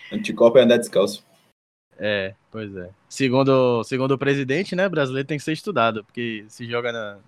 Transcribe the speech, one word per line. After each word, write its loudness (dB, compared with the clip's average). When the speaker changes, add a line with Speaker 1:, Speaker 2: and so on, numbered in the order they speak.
Speaker 1:
Anticorpo 4
é 10
andar 6
descalço. -2
Speaker 2:
É, -4
pois -12
é. -12
Segundo, 2
segundo -2
o 0
presidente, -2
né, 0
brasileiro -4
tem -6
que -12
ser -4
estudado, -2
porque -10
se -16
joga -4
na, -10